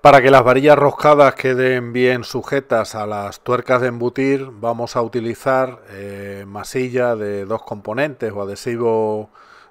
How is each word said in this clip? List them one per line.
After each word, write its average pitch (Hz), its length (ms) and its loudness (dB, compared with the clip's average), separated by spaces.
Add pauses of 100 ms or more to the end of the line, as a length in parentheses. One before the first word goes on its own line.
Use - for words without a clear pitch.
Para 143 220 8
que 131 80 4
las 131 140 6
varillas 139 340 6
roscadas 143 560 4
queden 127 580 -2
bien 123 300 0
sujetas 120 720 -4
a 107 100 -8
las 101 360 -8
tuercas 123 420 -2
de 131 60 -2
embutir, 135 640 -2
vamos 117 420 -6
a 123 80 -2
utilizar, 123 840 -4
eh, 98 580 -14
masilla 120 720 -4
de 101 280 -6
dos 107 200 -8
componentes 117 680 -6
o 101 80 -10
adhesivo 107 880 -4 (420)